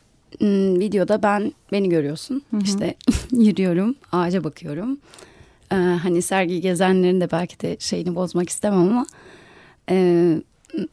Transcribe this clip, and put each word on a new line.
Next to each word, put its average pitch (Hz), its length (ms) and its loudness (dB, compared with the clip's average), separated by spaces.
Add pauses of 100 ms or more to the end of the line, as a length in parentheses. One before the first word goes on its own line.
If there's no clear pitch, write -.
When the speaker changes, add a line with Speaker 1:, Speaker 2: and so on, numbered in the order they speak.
(380)
Speaker 1:
hmm, 196 420 2
videoda 196 420 0
ben, 208 300 0 (200)
beni 196 160 0
görüyorsun. 160 600 -2
Speaker 2:
Hı 226 60 -4
hı. 208 80 0
Speaker 1:
İşte 196 300 -2 (200)
<laughs> - 180 -6
yürüyorum, 202 600 2 (180)
ağaca 175 320 0
bakıyorum. 170 540 -8 (720)
E, - 20 -2
hani 175 480 2
sergi 180 380 -2
gezenlerin 185 600 2
de 170 100 -2
belki 170 300 -6
de 165 200 -6
şeyini 170 340 -4
bozmak 175 340 -2
istemem 208 300 0
ama... 214 280 2 (840)
e, 175 460 4 (560)